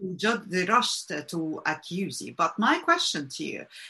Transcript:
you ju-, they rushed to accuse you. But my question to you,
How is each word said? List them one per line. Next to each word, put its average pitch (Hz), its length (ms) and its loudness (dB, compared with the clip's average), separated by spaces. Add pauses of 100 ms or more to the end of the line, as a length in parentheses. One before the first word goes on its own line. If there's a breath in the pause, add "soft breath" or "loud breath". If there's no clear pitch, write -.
you 185 140 -4
ju-, 214 320 0
they 180 180 0
rushed - 440 2
to 156 580 -4
accuse 160 560 -4
you. - 160 -10
But 220 200 2
my 269 200 4
question 330 500 2
to - 160 -8
you, - 220 -6 (240 loud breath)